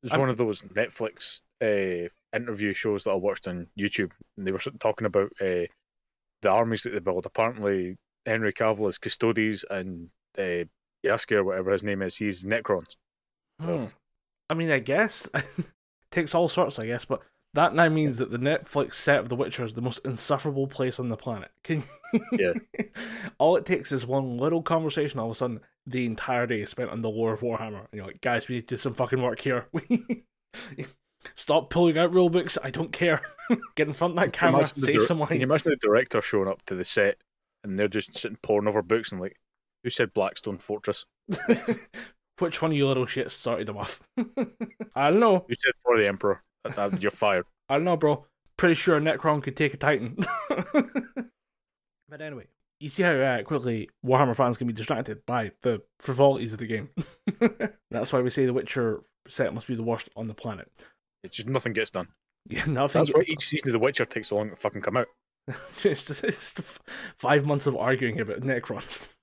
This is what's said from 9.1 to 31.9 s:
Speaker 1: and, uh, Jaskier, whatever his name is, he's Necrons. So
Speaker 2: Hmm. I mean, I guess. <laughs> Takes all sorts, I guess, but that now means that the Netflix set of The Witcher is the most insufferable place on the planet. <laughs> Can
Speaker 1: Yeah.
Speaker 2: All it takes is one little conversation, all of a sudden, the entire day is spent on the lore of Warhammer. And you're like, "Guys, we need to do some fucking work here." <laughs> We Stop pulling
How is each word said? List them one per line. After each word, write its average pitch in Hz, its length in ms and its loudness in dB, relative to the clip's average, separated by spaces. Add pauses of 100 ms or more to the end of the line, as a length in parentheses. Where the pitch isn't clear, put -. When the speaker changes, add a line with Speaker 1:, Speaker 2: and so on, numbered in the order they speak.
Speaker 1:
and, 90 400 -8 (280)
uh, 87 260 -2 (400)
Jaskier, 113 400 2
whatever 92 280 0
his 95 100 0
name 98 200 -2
is, 92 140 -4
he's 95 280 -4
Necrons. 101 520 -2 (640)
So 165 180 -2
Speaker 2:
Hmm. 123 60 -4 (680)
I 156 40 0
mean, 165 160 0
I 139 80 4
guess. 143 540 0
<laughs> - 800 -8
Takes 165 240 -2
all 170 140 4
sorts, - 300 0
I 110 80 -6
guess, 120 180 -4
but - 180 -4 (320)
that 156 200 4
now 165 140 6
means 151 300 2
that 127 120 -2
the 120 80 -4
Netflix 143 560 0
set - 260 4
of 113 80 -6
The 120 80 -2
Witcher 123 280 -2
is 110 100 -8
the 117 60 -6
most 120 240 -4
insufferable 135 640 -2
place 127 340 -4
on 123 80 -4
the 113 80 -4
planet. 110 400 -10
<laughs> - 60 -20
Can 156 200 -2 (500)
Speaker 1:
Yeah. 185 200 2 (840)
Speaker 2:
All 165 180 6
it - 80 0
takes - 280 -2
is 127 140 -2
one 131 320 -2
little 160 240 0
conversation, 156 580 -2
all 113 100 -4
of 113 60 -8
a - 20 -16
sudden, 120 220 -4 (260)
the 127 200 -2
entire 120 400 -2
day 117 160 -2
is 98 80 -8
spent 123 200 -6
on 113 120 -6
the 113 80 -2
lore 113 240 0
of 107 60 -6
Warhammer. 113 400 -4
And - 120 -18
you're 101 140 -10
like, - 160 -14
"Guys, 120 260 0
we 127 80 -4
need 113 120 -8
to 131 80 -4
do - 20 -6
some 127 160 -4
fucking 131 280 0
work 120 180 0
here." 123 320 -2
<laughs> - 20 -20 (1000)
We 135 100 -10 (500)
Stop 147 340 2
pulling 170 280 4